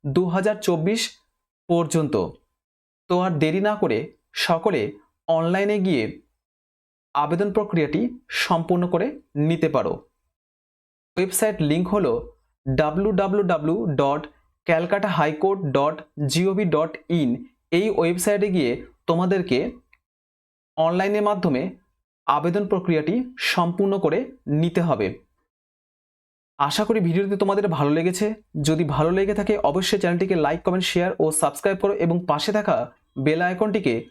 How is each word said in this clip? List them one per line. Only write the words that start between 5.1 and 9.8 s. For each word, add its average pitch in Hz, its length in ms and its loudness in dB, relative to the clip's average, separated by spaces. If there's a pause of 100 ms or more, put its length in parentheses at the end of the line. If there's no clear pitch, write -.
অনলাইনে 185 500 0
গিয়ে 151 420 -2 (920)
আবেদন 170 380 0
প্রক্রিয়াটি 208 680 0 (100)
সম্পূর্ণ 175 600 0
করে 185 320 -2 (140)
নিতে 160 340 0
পারো। 113 240 0 (1200)